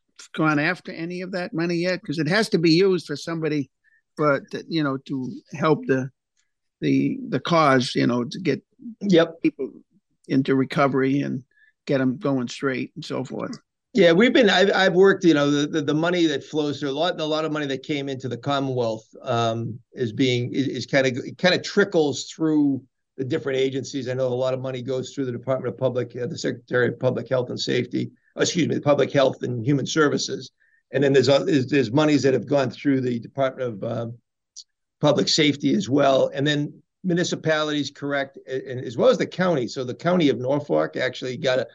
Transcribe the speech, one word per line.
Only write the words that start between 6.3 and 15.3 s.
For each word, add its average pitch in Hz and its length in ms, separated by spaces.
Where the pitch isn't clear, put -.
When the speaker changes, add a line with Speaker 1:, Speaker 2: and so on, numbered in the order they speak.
Speaker 1:
the, 139 380
the 135 120
cause, 139 540
you 139 120
know, 123 180
to - 160
get - 220
Speaker 2:
Yep. 165 420
Speaker 1:
people 135 300
into 139 260
recovery 135 680
and 135 220
get 139 140
'em 131 180
going 135 300
straight 127 460
and 156 100
so 131 200
forth. - 340
Speaker 2:
Yeah, 170 180
we've 233 200
been, 240 180
I've, 190 240
I've 185 200
worked, 190 300
you 165 80